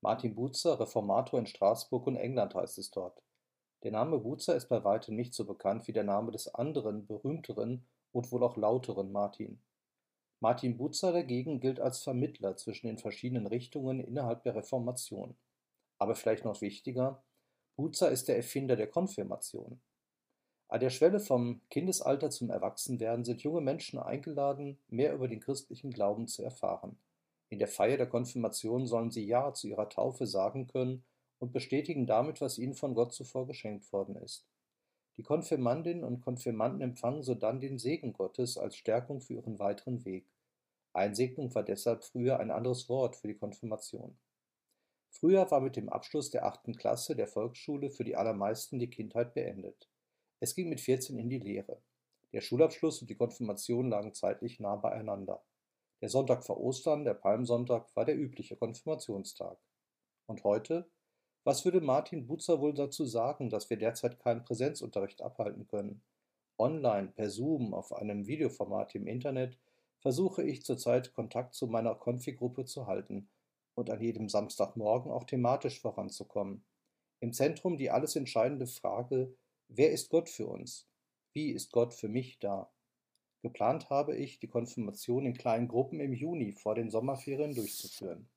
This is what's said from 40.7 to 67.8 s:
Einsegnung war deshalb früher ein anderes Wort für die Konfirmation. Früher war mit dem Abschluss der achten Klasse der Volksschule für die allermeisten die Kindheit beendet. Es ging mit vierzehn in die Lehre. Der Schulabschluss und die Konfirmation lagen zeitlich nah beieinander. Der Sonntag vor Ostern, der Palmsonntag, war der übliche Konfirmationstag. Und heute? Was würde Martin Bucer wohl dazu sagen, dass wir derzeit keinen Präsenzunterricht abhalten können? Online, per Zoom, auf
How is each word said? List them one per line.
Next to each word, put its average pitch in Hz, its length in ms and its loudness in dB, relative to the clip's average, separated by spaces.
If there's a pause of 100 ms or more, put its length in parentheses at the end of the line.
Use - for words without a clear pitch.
Einsegnung 123 600 0
war 104 120 0
deshalb 113 400 0
früher 123 340 2
ein 110 140 0
anderes 123 360 0
Wort 123 280 0
für - 100 -10
die 107 80 -4
Konfirmation. - 840 -8 (920)
Früher 185 400 6
war 143 80 6
mit 131 160 2
dem 104 140 -4
Abschluss - 420 -2
der - 160 0
achten - 300 -4
Klasse 127 400 2
der 110 100 2
Volksschule 135 640 -2
für 123 140 -4
die 110 100 -2
allermeisten 107 640 0
die 120 100 0
Kindheit 117 460 -2
beendet. - 540 -6 (540)
Es - 120 -2
ging 175 160 -2
mit 139 100 -4
vierzehn 127 380 0
in 113 100 -4
die 131 100 -2
Lehre. 101 440 -6 (500)
Der 107 80 -4
Schulabschluss 156 600 2
und 113 80 -12
die 107 40 -8
Konfirmation 120 760 0
lagen 104 240 -2
zeitlich - 440 -2
nah 101 160 0
beieinander. 101 720 -4 (560)
Der 110 80 -4
Sonntag 127 380 4
vor - 120 -2
Ostern, 147 460 0
der 113 80 4
Palmsonntag, 120 840 2
war 117 120 2
der 147 100 2
übliche 135 400 -4
Konfirmationstag. 113 1040 -6 (640)
Und - 180 -10
heute? 110 460 2 (560)
Was - 220 2
würde 180 160 4
Martin 143 440 2
Bucer 160 320 2
wohl 147 140 4
dazu 143 320 -2
sagen, 120 460 0
dass 104 180 -4
wir 113 80 0
derzeit 117 420 0
keinen 117 240 0
Präsenzunterricht 113 800 -2
abhalten - 460 -6
können? 101 340 -6 (560)
Online, 113 520 2
per 107 200 -4
Zoom, 123 460 0
auf - 180 -6